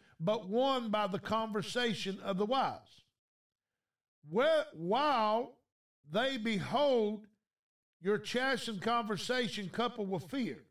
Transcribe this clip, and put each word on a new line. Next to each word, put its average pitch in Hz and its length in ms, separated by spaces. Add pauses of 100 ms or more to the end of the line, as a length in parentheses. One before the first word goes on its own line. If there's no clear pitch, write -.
(200)
but 190 280
won 247 440
by 208 160
the 185 100
conversation 214 1040
of 196 140
the 208 80
wives. 214 580 (1300)
Whe-, 285 440
while 226 840 (540)
they 254 260
behold 214 880 (760)
your 196 160
chastened 240 640
conversation 220 880
coupled 233 400
with 185 200
fear. 202 420